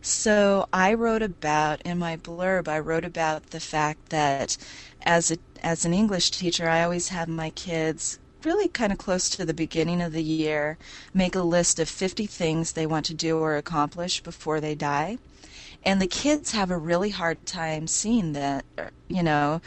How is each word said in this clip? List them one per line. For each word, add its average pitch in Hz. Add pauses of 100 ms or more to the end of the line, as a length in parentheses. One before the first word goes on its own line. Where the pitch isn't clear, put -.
So 202
I 190
wrote 226
about, 151
in 175
my 170
blurb, 175
I 156
wrote 160
about 160
the 160
fact 151
that 143 (460)
as 170
a, 165 (240)
as 165
an 170
English 202
teacher, 170
I 165
always 175
have 170
my 160
kids 160 (260)
really 359
kind 214
of 190
close 185
to 185
the 156
beginning 165
of 170
the 160
year, 156 (380)
make 185
a 190
list 175
of 160
fifty 190
things 160
they 160
want 151
to 165
do 160
or 156
accomplish 156
before 156
they 151
die. 151 (680)
And 196
the 190
kids 294
have 196
a 175
really 175
hard 170
time 160
seeing 208
that, 139 (140)
er, - (180)
you 180
know, 151